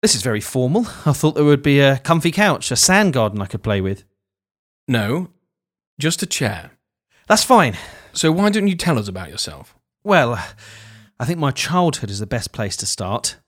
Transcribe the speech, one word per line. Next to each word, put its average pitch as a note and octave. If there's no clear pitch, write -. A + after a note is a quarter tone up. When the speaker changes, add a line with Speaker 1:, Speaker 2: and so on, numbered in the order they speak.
Speaker 1:
This -
is G#2
very G#2+
formal. C#3
I D3+
thought D3+
there D3+
would D3
be C#3+
a C3+
comfy E3
couch, G3+
a B2
sand F#3+
garden G#2+
I F#2+
could -
play G2+
with. F#2+
Speaker 2:
No, B2+
just D#3
a G3
chair. G2+
Speaker 1:
That's G#3+
fine. E3+
Speaker 2:
So D#3+
why G3
don't G3+
you F#3+
tell E3+
us G#2
about F#2
yourself? -
Speaker 1:
Well, C3
I B2
think E3+
my C#3+
childhood E3
is G2
the G#2+
best A2+
place G2+
to -
start. G2